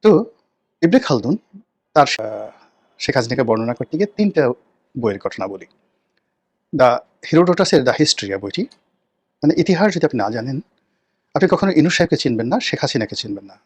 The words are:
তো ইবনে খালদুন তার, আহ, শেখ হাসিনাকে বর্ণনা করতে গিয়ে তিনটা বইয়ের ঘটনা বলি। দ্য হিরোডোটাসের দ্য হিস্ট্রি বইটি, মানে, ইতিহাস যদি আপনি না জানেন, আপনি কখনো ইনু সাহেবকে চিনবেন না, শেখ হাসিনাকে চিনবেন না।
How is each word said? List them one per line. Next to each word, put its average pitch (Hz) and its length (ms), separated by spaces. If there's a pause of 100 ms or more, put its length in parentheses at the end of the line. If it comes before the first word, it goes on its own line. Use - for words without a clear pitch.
তো 214 240 (560)
ইবনে 170 160
খালদুন 131 380 (560)
তার, 143 140 (120)
আহ, 107 320 (480)
শেখ - 180
হাসিনাকে 127 260
বর্ণনা 113 320
করতে - 220
গিয়ে 196 100
তিনটা 185 420 (500)
বইয়ের 104 220
ঘটনা 98 260
বলি। 98 200 (1080)
দ্য 127 240 (340)
হিরোডোটাসের 170 520
দ্য 123 140
হিস্ট্রি 101 380
বইটি, 101 260 (800)
মানে, 151 140
ইতিহাস 185 380
যদি 170 120
আপনি 127 120
না 104 120
জানেন, 123 300 (760)
আপনি 175 140
কখনো 196 240
ইনু 156 180
সাহেবকে 170 260
চিনবেন 113 300
না, 160 140
শেখ - 200
হাসিনাকে - 360
চিনবেন 101 280
না। 95 220